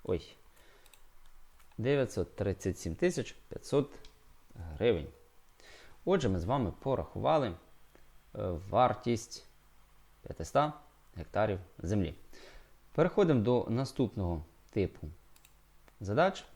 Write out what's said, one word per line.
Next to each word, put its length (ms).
Ой. 320
Дев'ятсот 580
тридцять 420
сім 160
тисяч 420
п'ятсот 420
гривень. 540
Отже, 240
ми 120
з 40
вами 360
порахували, 680
е, 80
вартість 760
п'ятиста 500
гектарів 420
землі. 360
Переходимо 460
до 300
наступного 760
типу 380
задач. 440